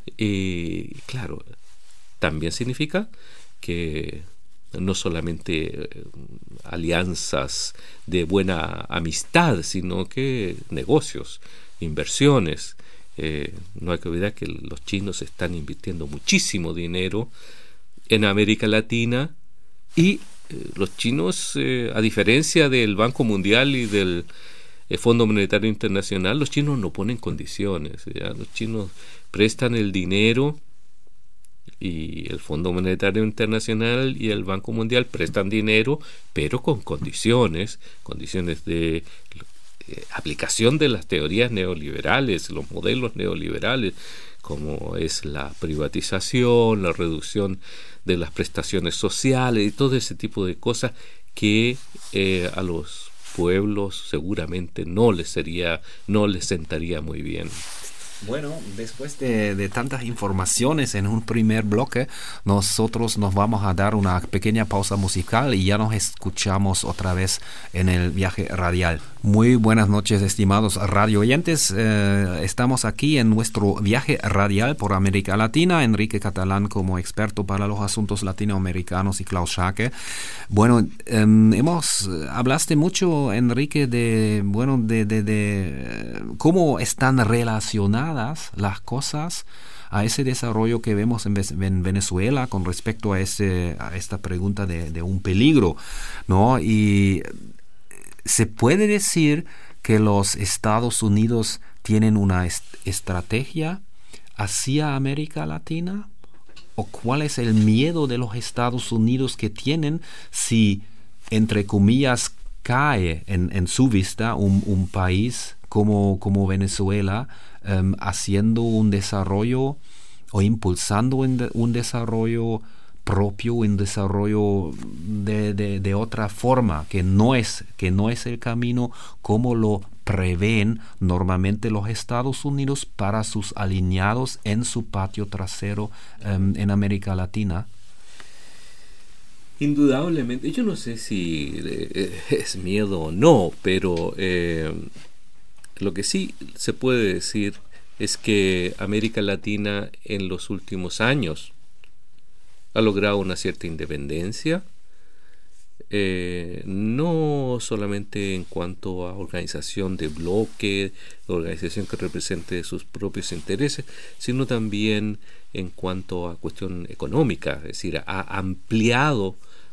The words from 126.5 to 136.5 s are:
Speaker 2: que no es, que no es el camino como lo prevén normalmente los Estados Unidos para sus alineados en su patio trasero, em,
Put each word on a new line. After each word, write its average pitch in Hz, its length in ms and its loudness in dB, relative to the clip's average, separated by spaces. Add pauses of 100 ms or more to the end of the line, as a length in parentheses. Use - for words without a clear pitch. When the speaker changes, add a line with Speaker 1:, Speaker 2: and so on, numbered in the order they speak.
Speaker 2:
que 95 140 0
no 101 320 6
es, - 280 -2 (140)
que 92 140 2
no 104 180 4
es 117 160 -2
el 120 140 -4
camino 120 520 0 (300)
como 117 320 2
lo 107 280 4 (220)
prevén 101 760 2 (200)
normalmente 92 720 2
los 104 180 0
Estados 123 580 -2
Unidos 139 420 -2
para 104 360 0
sus 107 320 -4
alineados 95 880 0
en 113 220 0
su 113 200 -4
patio 98 420 -2
trasero, 101 640 -4 (300)
em, 98 360 2